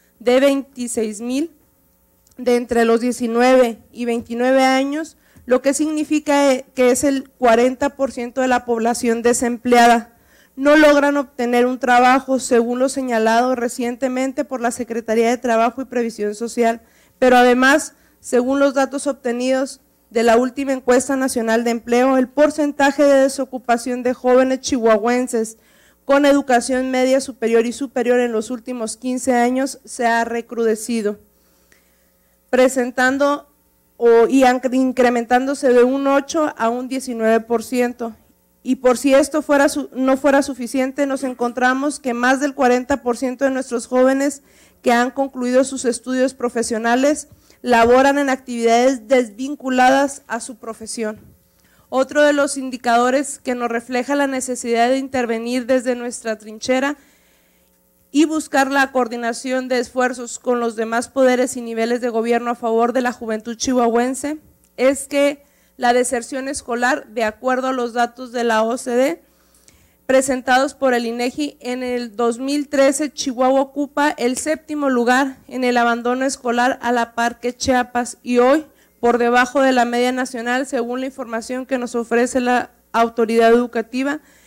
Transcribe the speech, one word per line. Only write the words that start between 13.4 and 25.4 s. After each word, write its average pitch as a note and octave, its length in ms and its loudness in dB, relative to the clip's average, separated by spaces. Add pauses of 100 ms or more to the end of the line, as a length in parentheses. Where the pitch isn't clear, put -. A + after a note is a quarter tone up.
recientemente B3+ 880 -4
por B3+ 160 -10
la A#3 100 -2
Secretaría A#3 600 -2
de B3 80 -2
Trabajo A#3 440 0
y C4 40 -14
Previsión A3+ 480 -6
Social, A#3 480 -2 (360)
pero B3 180 6
además, B3+ 580 4 (260)
según B3+ 400 0
los C#4 140 2
datos C4+ 320 -2
obtenidos C4 760 -4 (300)
de A3+ 140 0
la A#3 120 6
última B3+ 360 -2
encuesta B3+ 440 0
nacional A#3 480 -2
de A#3 60 0
empleo, A#3+ 460 2
el B3+ 120 2
porcentaje D4 760 2
de C#4 200 6
desocupación B3+ 800 -2
de B3 120 -2
jóvenes C4 460 2
chihuahuenses A3+ 960 0 (480)